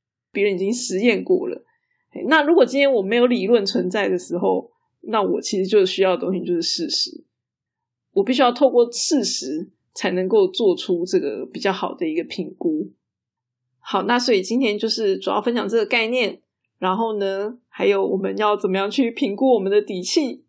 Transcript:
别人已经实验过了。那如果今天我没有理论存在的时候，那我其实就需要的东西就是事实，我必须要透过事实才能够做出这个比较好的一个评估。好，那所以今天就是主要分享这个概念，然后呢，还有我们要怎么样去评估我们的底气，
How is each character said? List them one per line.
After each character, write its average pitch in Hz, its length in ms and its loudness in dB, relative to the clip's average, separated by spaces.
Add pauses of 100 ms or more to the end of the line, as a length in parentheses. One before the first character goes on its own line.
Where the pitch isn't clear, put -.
(320)
别 202 140 0
人 202 100 0
已 - 20 -6
经 196 160 -2
实 190 280 -4
验 208 220 2
过 - 240 0
了。 - 160 -10 (640)
那 302 160 4
如 302 140 4
果 302 100 8
今 269 140 -2
天 277 120 4
我 220 120 2
没 196 120 -2
有 240 120 4
理 220 180 0
论 220 180 4
存 185 240 -2
在 196 220 0
的 185 80 0
时 175 180 -6
候， 185 360 -2 (300)
那 214 200 -2
我 185 180 0
其 - 200 -4
实 185 80 -2
就 202 180 4
需 185 160 -4
要 185 160 2
的 - 40 -8
东 175 120 -2
西 180 100 -4
就 175 120 -2
是 165 80 -2
事 165 260 -4
实， - 340 -6 (880)
我 196 100 2
必 240 100 -2
须 254 80 0
要 247 100 4
透 262 160 2
过 240 240 4
事 - 320 0
实 160 460 -6 (240)
才 - 160 -6
能 185 180 -2
够 196 200 4
做 185 280 2
出 175 300 -2
这 185 140 0
个 127 260 -4
比 - 140 -14
较 196 120 0
好 185 220 -6
的 170 140 -6
一 156 80 -4
个 165 80 -2
评 160 340 -10
估。 156 340 -4 (840)
好， - 260 -4
那 240 140 0
所 247 160 2
以 196 80 2
今 220 180 -2
天 226 160 0
就 220 140 -4
是 202 300 0
主 190 100 -6
要 196 100 0
分 233 140 -2
享 208 160 -2
这 226 80 0
个 220 80 2
概 226 220 0
念， 233 340 -2 (380)
然 185 160 0
后 220 240 -2
呢， 202 480 -4
还 - 180 -4
有 196 200 4
我 190 120 -2
们 190 200 -4
要 208 200 2
怎 202 120 -2
么 185 80 0
样 196 120 -2
去 233 220 0
评 247 240 -2
估 262 180 4
我 226 60 4
们 190 120 -2
的 208 100 4
底 190 200 -8
气， 254 480 -2